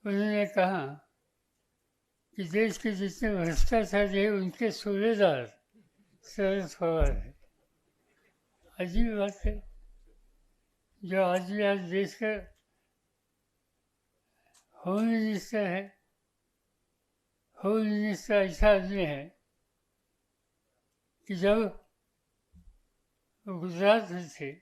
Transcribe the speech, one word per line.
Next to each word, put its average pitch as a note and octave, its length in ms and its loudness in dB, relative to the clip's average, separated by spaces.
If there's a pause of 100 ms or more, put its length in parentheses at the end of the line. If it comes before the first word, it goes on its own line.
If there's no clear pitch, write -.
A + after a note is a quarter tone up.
उन्होंने G#3 480 0
कहा F#3 320 0 (1500)
कि G3 120 -6
देश G#3 280 0
के A3 140 -4
जितने G3 440 -2
भ्रष्टाचारी G3 840 2
हैं, G#3 120 2
उनके G3 400 -2
सूबेदार G3+ 760 2 (800)
शरद G3 440 -2 (100)
पवार D#3+ 320 2
है। - 220 -8 (1500)
अजीब G#3 380 2
बात G3+ 280 -2
है, G#3+ 160 -2 (1400)
जो F#3+ 220 0
आदमी F#3 400 0
आज G3+ 160 2 (100)
देश F#3+ 340 -4
का G#3+ 100 -2 (2500)
होम G3+ 280 -2
मिनिस्टर A3 640 -2
है, F#3 160 -4 (1700)
होम G#3 200 0
मिनिस्टर G#3+ 580 -2
ऐसा G3 400 4
आदमी F#3+ 280 -2
है D3 320 -6 (1900)
कि G3 60 -4
जब G3+ 440 2 (1700)
गुजरात F#3 640 2
में F3 180 -8
थे C#3 220 -12 (100)